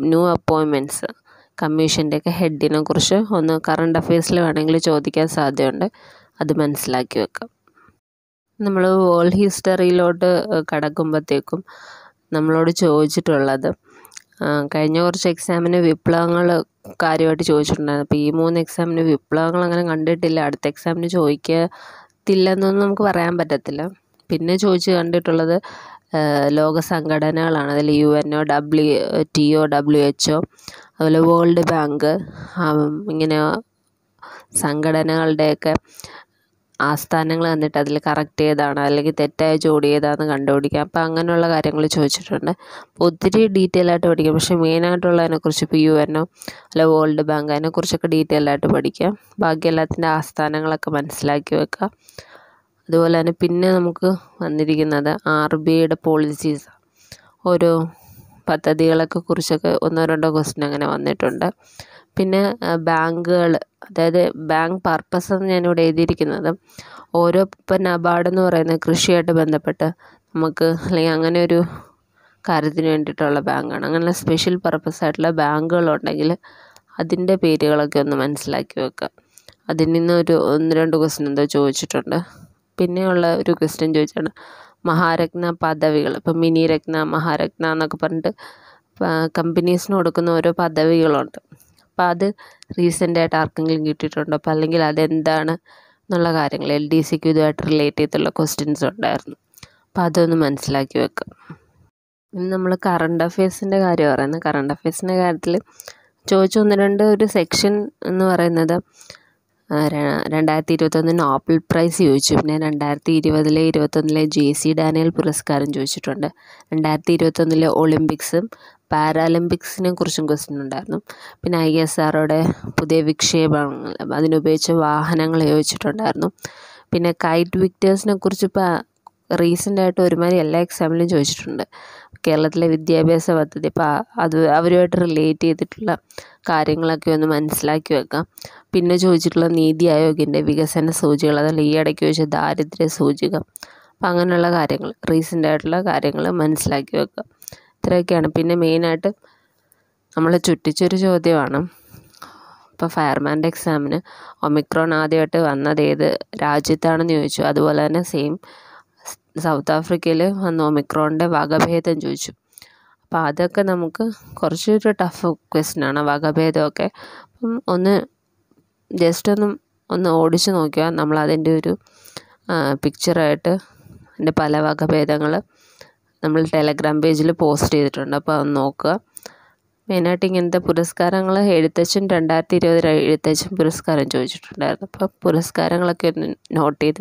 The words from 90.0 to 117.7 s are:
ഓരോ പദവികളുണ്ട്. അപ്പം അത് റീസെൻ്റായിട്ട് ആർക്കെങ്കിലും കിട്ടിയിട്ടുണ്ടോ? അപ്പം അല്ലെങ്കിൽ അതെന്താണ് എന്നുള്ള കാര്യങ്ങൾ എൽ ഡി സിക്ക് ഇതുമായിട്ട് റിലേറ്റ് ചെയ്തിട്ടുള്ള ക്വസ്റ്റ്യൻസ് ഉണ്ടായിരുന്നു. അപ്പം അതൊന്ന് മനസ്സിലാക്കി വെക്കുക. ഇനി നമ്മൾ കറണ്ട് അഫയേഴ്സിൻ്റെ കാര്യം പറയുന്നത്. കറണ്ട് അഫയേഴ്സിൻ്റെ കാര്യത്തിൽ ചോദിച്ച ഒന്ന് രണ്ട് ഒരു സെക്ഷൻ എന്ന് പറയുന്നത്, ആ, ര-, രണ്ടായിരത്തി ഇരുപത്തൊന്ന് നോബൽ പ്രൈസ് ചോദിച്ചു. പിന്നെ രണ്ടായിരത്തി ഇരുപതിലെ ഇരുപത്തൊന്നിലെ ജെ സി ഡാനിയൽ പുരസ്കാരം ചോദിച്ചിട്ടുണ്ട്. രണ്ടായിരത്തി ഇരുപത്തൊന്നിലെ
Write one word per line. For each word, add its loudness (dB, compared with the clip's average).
ഓരോ 2
പദവികളുണ്ട്. 0
അപ്പം 2
അത് -2
റീസെൻ്റായിട്ട് 0
ആർക്കെങ്കിലും -2
കിട്ടിയിട്ടുണ്ടോ? -4
അപ്പം -4
അല്ലെങ്കിൽ 0
അതെന്താണ് 0
എന്നുള്ള 0
കാര്യങ്ങൾ -2
എൽ 0
ഡി 4
സിക്ക് -2
ഇതുമായിട്ട് 2
റിലേറ്റ് 0
ചെയ്തിട്ടുള്ള -2
ക്വസ്റ്റ്യൻസ് -2
ഉണ്ടായിരുന്നു. -4
അപ്പം -4
അതൊന്ന് 2
മനസ്സിലാക്കി -2
വെക്കുക. -4
ഇനി -6
നമ്മൾ -2
കറണ്ട് 0
അഫയേഴ്സിൻ്റെ -2
കാര്യം 2
പറയുന്നത്. -2
കറണ്ട് -2
അഫയേഴ്സിൻ്റെ -4
കാര്യത്തിൽ 0
ചോദിച്ച 2
ഒന്ന് 4
രണ്ട് 2
ഒരു 4
സെക്ഷൻ 0
എന്ന് 0
പറയുന്നത്, 2
ആ, -2
ര-, -2
രണ്ടായിരത്തി 0
ഇരുപത്തൊന്ന് 2
നോബൽ 2
പ്രൈസ് 0
ചോദിച്ചു. 4
പിന്നെ 0
രണ്ടായിരത്തി -2
ഇരുപതിലെ 2
ഇരുപത്തൊന്നിലെ 0
ജെ 2
സി -2
ഡാനിയൽ 2
പുരസ്കാരം -2
ചോദിച്ചിട്ടുണ്ട്. -6
രണ്ടായിരത്തി 0
ഇരുപത്തൊന്നിലെ 2